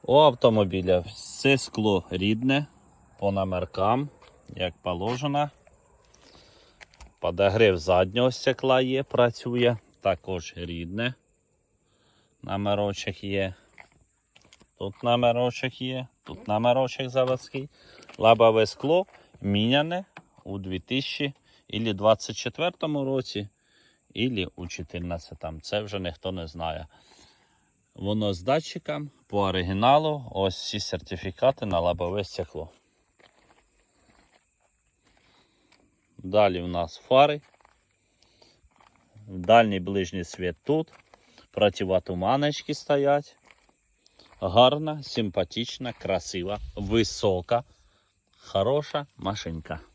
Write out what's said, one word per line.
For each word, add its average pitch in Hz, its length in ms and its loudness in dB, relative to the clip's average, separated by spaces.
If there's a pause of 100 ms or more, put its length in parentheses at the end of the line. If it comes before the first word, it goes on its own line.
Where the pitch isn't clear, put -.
У 131 160 6
автомобіля 101 800 6
все - 580 0
скло 107 520 0
рідне, 113 560 0 (540)
по 98 120 0
номеркам, 98 760 -2 (460)
як 90 260 -4
положено. 127 680 -2 (1700)
Подогрів 98 580 4
заднього 92 540 2
стекла 131 500 0
є, 131 220 -2
працює, 120 760 0 (240)
також 92 540 -4
рідне. 87 580 -8 (1300)
Номерочок 101 800 -2
є. 98 300 -2 (1200)
Тут - 260 -10
номерочок 120 760 0
є, 127 260 -8 (160)
тут - 240 -14
номерочок 123 600 0
заводський. 131 600 -2 (480)
Лобове 110 480 8
скло 165 400 0 (360)
міняне 139 640 0 (380)
у 98 140 -10
дві 92 220 -8
тисячі 135 540 -6 (340)
ілі 113 260 -4
двадцять 107 440 2
четвертому 151 680 -4
році, 131 440 -4 (640)
ілі 113 420 -2
у 87 120 -10
чотирнадцятому. 82 920 -10
Це 104 220 -6
вже 101 180 -8
ніхто 90 320 -8
не 87 160 -8
знає. 82 400 -8 (1080)
Воно 104 380 -2
з 87 80 -8
датчиком 147 680 -4 (160)
по 101 140 0
оригіналу. 113 920 2
Ось 95 240 0
всі - 240 -8
сертифікати - 840 -4
на 90 140 0
лобове 87 440 -2
стекло. 85 460 -10 (3500)
Далі 95 440 2
в 87 60 -6
нас 85 300 -4
фари. 147 440 4 (1900)
Дальній 101 520 6
ближній 92 440 -4
світ 90 400 -6
тут. 156 240 0 (640)
Противотуманочки 101 1200 0
стоять. 143 600 0 (1080)
Гарна, 135 600 4
симпатична, 113 920 -6
красива, 95 640 -6 (160)
висока, 104 880 0 (760)
хороша 143 720 -2 (100)
машинка. 82 640 -8 (160)